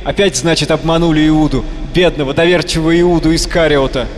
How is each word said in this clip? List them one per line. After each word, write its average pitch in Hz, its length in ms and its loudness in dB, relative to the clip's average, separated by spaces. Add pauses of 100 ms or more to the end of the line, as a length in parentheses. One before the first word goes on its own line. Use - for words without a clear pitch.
Опять, 147 320 0
значит, 151 340 -2
обманули 156 580 2
Иуду, 147 360 2 (300)
бедного, 147 400 0
доверчивого 165 640 0
Иуду 165 340 2
Искариота. 143 720 0 (120)